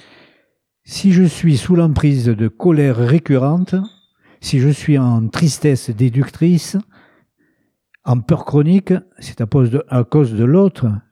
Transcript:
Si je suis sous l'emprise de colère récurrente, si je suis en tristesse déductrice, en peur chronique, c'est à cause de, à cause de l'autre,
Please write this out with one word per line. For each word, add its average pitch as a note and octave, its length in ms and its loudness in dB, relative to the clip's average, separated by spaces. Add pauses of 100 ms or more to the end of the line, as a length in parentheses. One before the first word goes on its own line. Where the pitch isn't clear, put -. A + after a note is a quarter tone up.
(840)
Si - 300 0
je F#3 100 4
suis D#3+ 320 0
sous F3+ 200 -2
l'emprise D3 500 0
de A2+ 240 0
colère D3 480 0
récurrente, C#3+ 800 0 (640)
si - 180 -2
je C3 80 2
suis D3 300 0
en A#2 320 0
tristesse D3 600 -2
déductrice, C3 880 -2 (1300)
en B2 160 0
peur C#3+ 240 -2
chronique, E3+ 500 0 (260)
c'est - 200 -14
à B2 60 -4
cause A#2+ 260 0
de, C#3 160 -4
à B2 160 0
cause C3+ 300 0
de G#2+ 100 -2
l'autre, D#3+ 440 0 (240)